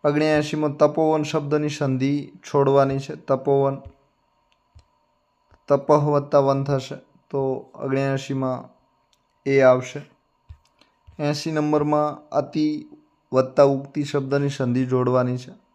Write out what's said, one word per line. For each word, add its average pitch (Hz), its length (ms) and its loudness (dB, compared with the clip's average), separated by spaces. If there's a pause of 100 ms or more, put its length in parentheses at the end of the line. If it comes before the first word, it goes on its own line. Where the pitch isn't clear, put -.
ઓગણ્યાએંશીમાં 151 720 0
તપોવન 156 460 2
શબ્દની 147 460 -2
સંધિ 139 680 -2
છોડવાની 139 600 2
છે. 147 160 -10
તપોવન, 139 680 -2 (1900)
તપઃ 143 360 2
વત્તા 143 340 2
વન 139 260 2
થશે. 139 320 -4 (340)
તો 135 440 -4
ઓગણ્યાએંશીમાં 135 920 -4 (800)
એ 135 140 4
આવશે. 127 400 4 (1160)
એંસી 147 340 -4
નંબરમાં 151 760 0
અતિ 151 600 -4 (440)
વત્તા 131 320 4
ઉક્તિ 139 400 0
શબ્દની 143 440 -2
સંધિ 131 380 -2
જોડવાની 127 500 0
છે. - 160 -14 (220)